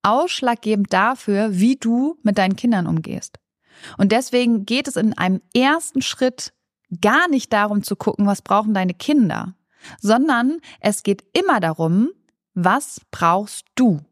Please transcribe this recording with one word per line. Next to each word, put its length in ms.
ausschlaggebend 840
dafür, 640
wie 200
du 460
mit 140
deinen 200
Kindern 300
umgehst. 520
Und 140
deswegen 540
geht 240
es 80
in 200
einem 240
ersten 460
Schritt 520
gar 300
nicht 240
darum 300
zu 120
gucken, 320
was 140
brauchen 320
deine 200
Kinder, 640
sondern 580
es 220
geht 280
immer 300
darum, 480
was 460
brauchst 540
du? 260